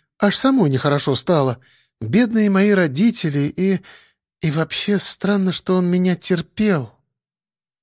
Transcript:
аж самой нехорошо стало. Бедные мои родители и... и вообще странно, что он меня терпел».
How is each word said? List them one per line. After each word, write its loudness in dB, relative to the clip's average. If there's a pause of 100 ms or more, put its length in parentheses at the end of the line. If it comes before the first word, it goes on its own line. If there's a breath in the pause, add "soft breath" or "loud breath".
(180 soft breath)
аж 0
самой 2
нехорошо 0
стало. 0 (420 soft breath)
Бедные 2
мои 4
родители 0
и... 0 (600 loud breath)
и -2
вообще -2
странно, -2
что -4
он 0
меня 0
терпел». -2 (920)